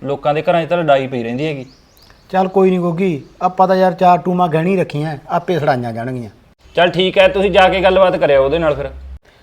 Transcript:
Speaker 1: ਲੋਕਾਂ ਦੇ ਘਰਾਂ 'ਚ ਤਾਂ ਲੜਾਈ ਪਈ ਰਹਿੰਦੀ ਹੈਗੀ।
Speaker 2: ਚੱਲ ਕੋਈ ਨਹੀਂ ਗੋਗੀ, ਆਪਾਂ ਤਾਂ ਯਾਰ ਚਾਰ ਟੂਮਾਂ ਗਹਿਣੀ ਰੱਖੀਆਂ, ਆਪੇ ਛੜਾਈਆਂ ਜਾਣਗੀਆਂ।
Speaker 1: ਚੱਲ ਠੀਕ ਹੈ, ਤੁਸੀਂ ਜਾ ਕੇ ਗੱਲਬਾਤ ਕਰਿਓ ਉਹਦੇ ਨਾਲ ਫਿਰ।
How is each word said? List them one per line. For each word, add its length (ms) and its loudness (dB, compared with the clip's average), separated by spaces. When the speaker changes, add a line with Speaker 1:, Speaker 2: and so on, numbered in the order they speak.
Speaker 1:
ਲੋਕਾਂ 320 -4
ਦੇ 80 -4
ਘਰਾਂ 220 0
'ਚ 40 -8
ਤਾਂ 100 0
ਲੜਾਈ 280 2
ਪਈ 160 -6
ਰਹਿੰਦੀ 240 -6
ਹੈਗੀ। 200 -8
Speaker 2:
ਚੱਲ 180 0
ਕੋਈ 220 2
ਨਹੀਂ 100 0
ਗੋਗੀ, 420 -2
ਆਪਾਂ 260 2
ਤਾਂ 80 2
ਯਾਰ 180 2
ਚਾਰ 240 4
ਟੂਮਾਂ 300 -2
ਗਹਿਣੀ 280 -2
ਰੱਖੀਆਂ, 400 -4
ਆਪੇ 300 -4
ਛੜਾਈਆਂ 340 -2
ਜਾਣਗੀਆਂ। 380 -10
Speaker 1:
ਚੱਲ 140 4
ਠੀਕ 280 0
ਹੈ, 100 8
ਤੁਸੀਂ 220 0
ਜਾ 180 6
ਕੇ 120 0
ਗੱਲਬਾਤ 360 4
ਕਰਿਓ 280 2
ਉਹਦੇ 140 0
ਨਾਲ 160 0
ਫਿਰ। 160 -8